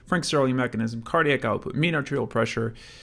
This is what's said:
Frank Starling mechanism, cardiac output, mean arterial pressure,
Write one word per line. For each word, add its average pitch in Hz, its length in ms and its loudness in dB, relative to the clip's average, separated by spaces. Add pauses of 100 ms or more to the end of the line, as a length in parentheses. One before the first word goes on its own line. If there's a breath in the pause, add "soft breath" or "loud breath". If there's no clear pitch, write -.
Frank 175 180 0
Starling 131 320 2
mechanism, 117 460 -2
cardiac 147 420 2
output, 104 320 -2
mean 160 200 2
arterial 135 320 -2
pressure, 113 460 -2 (300 loud breath)